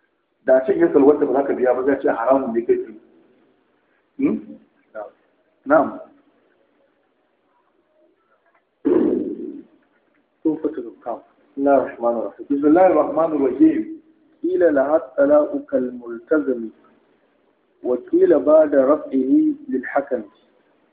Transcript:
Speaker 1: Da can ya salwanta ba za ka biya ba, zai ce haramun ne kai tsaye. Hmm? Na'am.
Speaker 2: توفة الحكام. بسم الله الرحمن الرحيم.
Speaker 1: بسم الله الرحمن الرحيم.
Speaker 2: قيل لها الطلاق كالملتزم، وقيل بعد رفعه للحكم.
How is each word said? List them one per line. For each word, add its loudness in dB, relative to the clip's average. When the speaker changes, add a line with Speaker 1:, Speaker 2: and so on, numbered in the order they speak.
Speaker 1:
Da 4
can 0
ya 4
salwanta 4
ba -2
za 0
ka -4
biya 0
ba, -6
zai 0
ce -4
haramun -2
ne -2
kai 0
tsaye. -12
Hmm? -4
Na'am. 0
Speaker 2:
توفة -4
الحكام. -12
بسم -6
الله 2
الرحمن -2
الرحيم. -10
Speaker 1:
بسم -2
الله 6
الرحمن 0
الرحيم. 0
Speaker 2:
قيل 2
لها 0
الطلاق 2
كالملتزم، -6
وقيل 2
بعد 4
رفعه 0
للحكم. -6